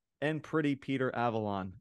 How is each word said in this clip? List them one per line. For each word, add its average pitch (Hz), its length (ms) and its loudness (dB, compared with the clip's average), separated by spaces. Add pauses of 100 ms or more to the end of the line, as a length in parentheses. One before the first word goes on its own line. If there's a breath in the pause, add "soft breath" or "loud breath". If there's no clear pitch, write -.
(200)
and 151 220 0
Pretty 147 340 2
Peter 135 380 -2
Avalon. 107 680 0